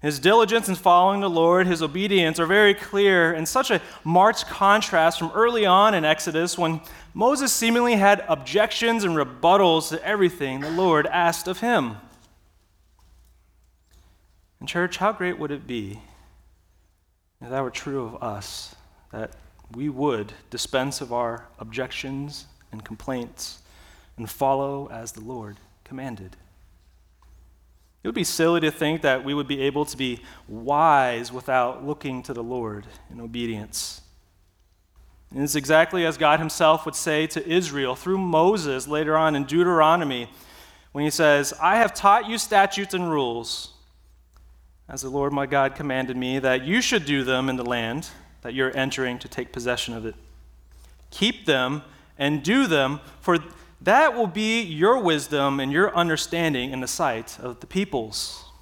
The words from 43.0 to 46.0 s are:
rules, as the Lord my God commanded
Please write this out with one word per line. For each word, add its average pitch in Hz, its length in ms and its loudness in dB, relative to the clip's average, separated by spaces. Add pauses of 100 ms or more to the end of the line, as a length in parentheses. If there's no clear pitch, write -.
rules, 120 640 -4 (1120)
as 135 140 -12
the 131 80 -8
Lord 139 220 -2
my 143 140 -2
God 139 280 0
commanded 131 420 -4